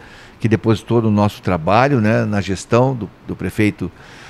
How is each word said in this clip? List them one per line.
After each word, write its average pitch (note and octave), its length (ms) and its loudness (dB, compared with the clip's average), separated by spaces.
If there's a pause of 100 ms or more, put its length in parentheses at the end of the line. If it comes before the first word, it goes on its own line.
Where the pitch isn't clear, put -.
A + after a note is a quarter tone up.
(400)
que - 80 -2
depositou A2+ 540 0
no A2 80 0
nosso G#2 320 0
trabalho, G2+ 580 2
né? A2+ 240 2
Na G#2 160 -2
gestão A2+ 560 0
do, G#2 140 -8 (180)
do F2+ 80 -8
prefeito F#2 560 -2 (380)